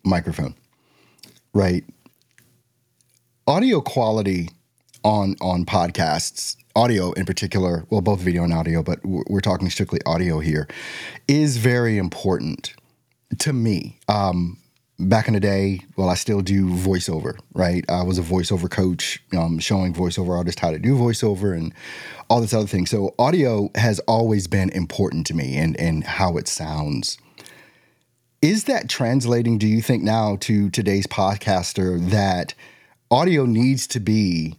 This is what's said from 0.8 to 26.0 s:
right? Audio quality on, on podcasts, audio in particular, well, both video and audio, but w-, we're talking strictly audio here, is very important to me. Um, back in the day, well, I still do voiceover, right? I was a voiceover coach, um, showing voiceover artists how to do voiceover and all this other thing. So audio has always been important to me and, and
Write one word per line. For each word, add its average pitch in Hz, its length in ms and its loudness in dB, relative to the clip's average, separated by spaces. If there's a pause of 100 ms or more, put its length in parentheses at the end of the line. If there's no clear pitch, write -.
right? 92 320 2 (1600)
Audio 190 320 4
quality 101 720 0 (560)
on, 101 340 2
on 90 240 0
podcasts, 85 960 -2 (180)
audio 107 380 2
in 92 120 -4
particular, 90 640 -2
well, 107 120 2
both 98 180 2
video 87 240 0
and 85 100 2
audio, 82 300 0
but - 180 -4
w-, 95 280 -4
we're 98 100 2
talking 92 300 0
strictly - 360 -4
audio 175 340 0
here, 151 280 -2 (600)
is 143 280 2
very 117 420 2
important - 760 -4 (680)
to 151 140 -2
me. 113 440 -2 (120)
Um, 92 480 0 (520)
back 110 180 4
in 113 60 2
the 101 60 2
day, 98 420 0 (160)
well, 92 120 2
I 90 60 2
still 101 260 -2
do 95 280 2
voiceover, 90 680 -2 (160)
right? 90 360 0
I 90 140 0
was 90 140 0
a 92 40 0
voiceover 87 480 0
coach, - 520 -2 (160)
um, 82 220 0
showing 92 340 0
voiceover 90 440 -2
artists 87 240 -4
how 85 100 0
to 78 80 -6
do 120 160 2
voiceover 104 640 0
and 82 160 -6 (560)
all 117 120 4
this 113 120 -2
other 107 140 0
thing. 90 180 0
So 101 340 -2
audio 123 560 2
has 110 260 2
always 110 460 2
been 95 220 2
important 87 580 -2
to 78 60 -6
me 67 240 -2
and, 80 220 0
and 82 240 0